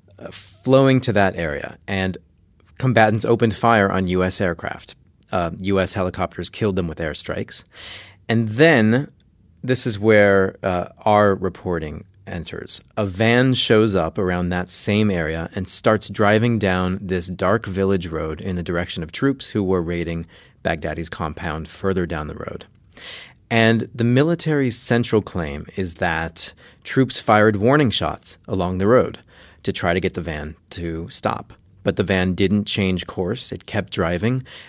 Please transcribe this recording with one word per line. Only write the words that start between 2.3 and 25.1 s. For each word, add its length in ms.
combatants 460
opened 300
fire 380
on 160
U 160
S 160
aircraft. 560
Uh, 300
U 180
S 140
helicopters 580
killed 240
them 140
with 100
airstrikes. 640
And 200
then 640
this 240
is 100
where, 680
uh, 240
our 340
reporting 680
enters. 560
A 80
van 480
shows 440
up 200
around 320
that 220
same 400
area 460
and 120
starts 400
driving 480
down 460
this 240
dark 400
village 400
road 340
in 140
the 80
direction 400
of 80
troops 380
who 140
were 200
raiding 420
Baghdadi's 460
compound 580
further 400
down 220
the 80
road. 280
And 420
the 120
military's 760
central 420